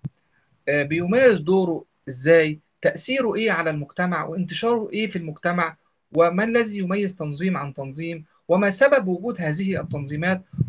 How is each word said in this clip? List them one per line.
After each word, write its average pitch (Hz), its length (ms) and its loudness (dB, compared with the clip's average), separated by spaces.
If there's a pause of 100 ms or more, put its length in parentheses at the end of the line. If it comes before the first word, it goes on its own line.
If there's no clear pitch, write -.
(680)
آه، 143 160 2
بيميز 175 580 4
دوره 175 440 0 (220)
إزاي؟ 151 520 4 (220)
تأثيره 254 540 -2
إيه 220 160 0
على 170 180 -2
المجتمع؟ 156 540 -4
وانتشاره 185 680 -2
إيه 214 140 -2
في - 80 -8
المجتمع؟ 170 640 -4 (380)
وما 170 280 4
الذي 226 340 0
يميز 190 380 -2
تنظيم 156 420 -4
عن 139 160 -8
تنظيم؟ 156 520 -10 (220)
وما 196 220 2
سبب 262 380 4
وجود 185 340 -4
هذه 170 400 -2
التنظيمات؟ 151 600 -4 (280)